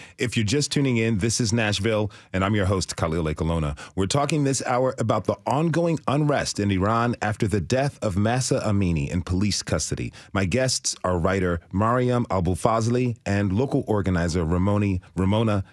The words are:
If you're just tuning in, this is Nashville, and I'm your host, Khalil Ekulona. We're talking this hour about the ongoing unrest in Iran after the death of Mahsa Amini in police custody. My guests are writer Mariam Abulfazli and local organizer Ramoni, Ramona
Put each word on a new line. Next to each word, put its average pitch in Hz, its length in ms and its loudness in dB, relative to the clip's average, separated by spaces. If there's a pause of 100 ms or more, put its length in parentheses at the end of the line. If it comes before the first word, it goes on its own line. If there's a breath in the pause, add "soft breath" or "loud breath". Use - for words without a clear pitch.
(180 loud breath)
If 120 180 -4
you're 110 100 2
just 143 260 0
tuning 135 260 2
in, 113 220 0
this 110 200 0
is 113 140 0
Nashville, 107 580 0 (220 loud breath)
and 95 100 0
I'm 101 100 2
your 104 120 2
host, 95 320 -2
Khalil 82 260 0
Ekulona. 78 540 -2 (180 loud breath)
We're 92 120 0
talking 143 360 0
this 135 220 0
hour 127 320 2
about 110 260 0
the 104 220 0
ongoing 160 640 2
unrest 143 520 0
in 101 120 2
Iran 113 500 2
after 107 260 0
the 95 140 0
death 131 400 0
of 98 160 -2
Mahsa 123 480 0
Amini 90 440 0
in 85 120 -2
police 92 420 -2
custody. - 480 -4 (220 loud breath)
My 98 100 0
guests 123 520 -2 (100)
are 92 120 0
writer 90 440 0 (100)
Mariam 120 540 2
Abulfazli 113 1000 0
and 101 280 0
local 131 340 0
organizer 90 560 2
Ramoni, 95 580 0 (140 loud breath)
Ramona 101 580 0